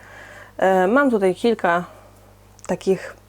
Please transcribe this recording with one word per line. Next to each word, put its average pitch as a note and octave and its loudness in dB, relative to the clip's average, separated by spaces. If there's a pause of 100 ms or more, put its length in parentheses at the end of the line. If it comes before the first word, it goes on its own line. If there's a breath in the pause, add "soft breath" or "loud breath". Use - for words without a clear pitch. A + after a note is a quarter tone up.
(580 loud breath)
E, F#3 2
mam C4+ 2
tutaj G3 0
kilka F3+ 0 (840 loud breath)
takich - -4 (120)